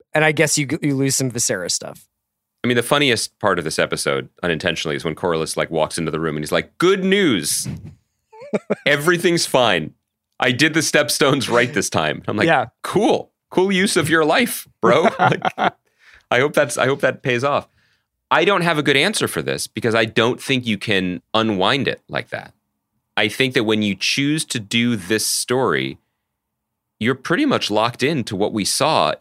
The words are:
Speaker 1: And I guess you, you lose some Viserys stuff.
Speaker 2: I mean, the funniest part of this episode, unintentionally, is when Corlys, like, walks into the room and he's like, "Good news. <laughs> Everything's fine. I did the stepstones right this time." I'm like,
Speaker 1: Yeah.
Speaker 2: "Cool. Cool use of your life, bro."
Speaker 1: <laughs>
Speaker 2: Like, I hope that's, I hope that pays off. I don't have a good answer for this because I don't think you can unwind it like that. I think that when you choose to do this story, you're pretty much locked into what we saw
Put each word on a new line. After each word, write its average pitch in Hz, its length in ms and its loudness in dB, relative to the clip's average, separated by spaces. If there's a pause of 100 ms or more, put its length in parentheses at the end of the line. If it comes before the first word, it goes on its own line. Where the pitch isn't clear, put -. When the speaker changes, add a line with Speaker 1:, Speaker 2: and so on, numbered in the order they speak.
(140)
Speaker 1:
And 156 100 2
I 156 80 4
guess 151 260 0
you, 143 100 -2 (140)
you 143 140 0
lose 135 200 0
some 135 140 -2
Viserys 104 420 -4
stuff. - 360 -10 (560)
Speaker 2:
I 120 40 -2
mean, 120 100 2
the 117 60 4
funniest 139 560 0
part 98 200 2
of 78 60 -6
this 78 120 -4
episode, 76 520 -2 (140)
unintentionally, 82 520 -2
is 71 80 -8
when 80 120 -4
Corlys, 80 420 -4
like, 76 120 -2
walks 78 280 -2
into 80 140 -4
the 80 80 -4
room 78 180 -4
and 76 60 -6
he's 76 100 -4
like, 82 240 -4
"Good 185 260 2
news. 180 640 0 (600)
<laughs> - 580 -8
Everything's 165 600 2
fine. 104 480 2 (460)
I 127 120 2
did 143 220 2
the 165 60 0
stepstones 139 720 2
right 120 220 2
this - 160 -2
time." 78 380 -2
I'm 104 100 -4
like, 107 100 2
Speaker 1:
Yeah. 135 200 2 (140)
Speaker 2:
"Cool. - 500 0 (180)
Cool 190 220 2
use 185 260 0
of 156 120 0
your 160 160 2
life, 220 420 0 (140)
bro." 147 320 4
Speaker 1:
<laughs> - 60 -8
Speaker 2:
Like, 180 220 2 (920)
I 123 80 4
hope 151 140 0
that's, 139 240 2
I 127 100 2
hope 131 140 0
that 131 200 0
pays 120 220 0
off. 135 240 0 (640)
I 151 140 6
don't 190 180 2
have 165 160 2
a 135 40 0
good 135 140 2
answer 196 300 0
for 80 160 -4
this 65 240 -4
because 110 260 -2
I 113 120 2
don't 113 360 0
think 127 240 -2
you 107 140 0
can 92 420 -2 (140)
unwind 110 520 0
it - 220 -4
like 67 200 -6
that. - 220 -12 (640)
I 107 120 2
think 127 260 0
that 131 120 2
when 107 180 2
you 101 100 0
choose 147 520 -2
to - 140 -8
do 120 360 0
this 104 300 -2
story, 82 760 -2 (1000)
you're 117 140 0
pretty 175 320 -2
much 170 240 0
locked 107 320 -2
into 131 340 -2
what 98 180 -2
we 107 120 -2
saw 120 560 0